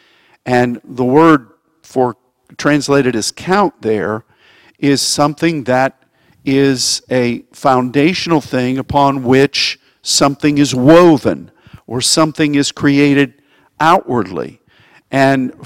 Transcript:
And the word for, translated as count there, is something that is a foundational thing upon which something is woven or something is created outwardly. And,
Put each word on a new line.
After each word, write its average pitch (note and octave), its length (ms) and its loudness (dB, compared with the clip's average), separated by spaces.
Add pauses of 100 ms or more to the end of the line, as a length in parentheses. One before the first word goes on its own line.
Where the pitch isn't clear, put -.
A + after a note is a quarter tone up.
(460)
And B2 380 0
the B2+ 200 -6
word C#3+ 440 4 (340)
for, B2+ 340 -4 (400)
translated C#3 600 0
as G#2 160 -4
count F#3+ 500 -2
there, G#2+ 420 -4 (540)
is C#3+ 240 0
something D3+ 600 -2
that B2+ 340 -2 (460)
is C3+ 640 0
a A#2+ 340 -2 (100)
foundational C#3+ 880 0
thing B2+ 360 -4
upon C#3 460 -2
which C3 560 0 (240)
something D3 560 -2
is C#3+ 160 0
woven C3 760 4 (360)
or A#2+ 140 -10
something D#3 560 -2
is C#3+ 160 -2
created C#3+ 600 0 (440)
outwardly. A#2 840 -2 (520)
And, C3+ 400 0 (140)